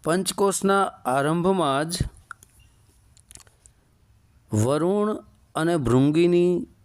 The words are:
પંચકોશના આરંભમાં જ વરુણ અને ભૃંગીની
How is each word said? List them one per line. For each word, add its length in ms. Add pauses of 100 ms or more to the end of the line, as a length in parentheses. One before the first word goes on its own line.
પંચકોશના 800 (200)
આરંભમાં 840
જ 180 (2500)
વરુણ 640 (400)
અને 220
ભૃંગીની 880 (180)